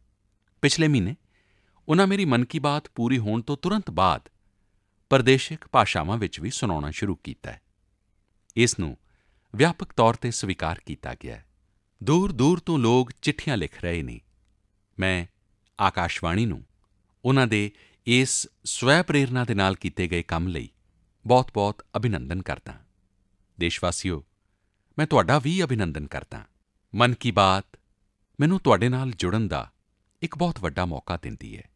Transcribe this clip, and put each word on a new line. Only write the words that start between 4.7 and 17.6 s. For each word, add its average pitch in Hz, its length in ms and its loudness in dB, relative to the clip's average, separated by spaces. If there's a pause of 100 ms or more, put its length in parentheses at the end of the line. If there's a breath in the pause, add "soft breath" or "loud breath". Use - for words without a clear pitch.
ਪ੍ਰਾਦੇਸ਼ਿਕ 131 600 4
ਭਾਸ਼ਾਵਾਂ 101 460 2
ਵਿੱਚ 98 220 -6
ਵੀ 82 100 -6
ਸੁਣਾਉਣਾ 78 400 -4
ਸ਼ੁਰੂ 95 240 -4
ਕੀਤਾ - 380 -14
ਹੈ। - 80 -18 (960)
ਇਸ 117 220 2
ਨੂੰ 80 180 -6 (580)
ਵਿਆਪਕ 165 380 0
ਤੌਰ 113 220 4
'ਤੇ 120 160 -6
ਸਵੀਕਾਰ 87 560 -4
ਕੀਤਾ - 280 -12
ਗਿਆ - 220 -16
ਹੈ। - 100 -20 (560)
ਦੂਰ-ਦੂਰ 156 560 2
ਤੋਂ 165 200 -2
ਲੋਕ 123 340 4 (100)
ਚਿੱਠੀਆਂ 147 340 -4
ਲਿਖ 78 240 -6
ਰਹੇ 85 220 -4
ਨੇ। 58 180 -12 (760)
ਮੈਂ 92 280 -2 (540)
ਆਕਾਸ਼ਵਾਣੀ 92 680 0
ਨੂੰ - 180 -6 (600)
ਉਹਨਾਂ 131 220 4
ਦੇ 104 240 0 (360 soft breath)